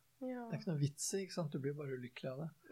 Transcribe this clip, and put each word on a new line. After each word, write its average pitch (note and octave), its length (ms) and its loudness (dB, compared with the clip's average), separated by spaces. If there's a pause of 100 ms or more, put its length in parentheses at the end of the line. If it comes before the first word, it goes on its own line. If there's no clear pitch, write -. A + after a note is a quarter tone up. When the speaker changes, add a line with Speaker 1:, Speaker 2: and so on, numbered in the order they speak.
(220)
Speaker 1:
Ja. B3 260 -2
Speaker 2:
det A#3 80 0
er A3+ 40 2
ikke G3 120 0
noe D3 80 4
vits C#3+ 340 4
i, G3 120 2
ikke F3 80 -8
sant? D#3 180 2
Du D3 80 0
blir C#3 160 2
bare C#3+ 200 -4
ulykkelig B2+ 360 -4
av C3 80 -4
det. D#3+ 100 -2 (220)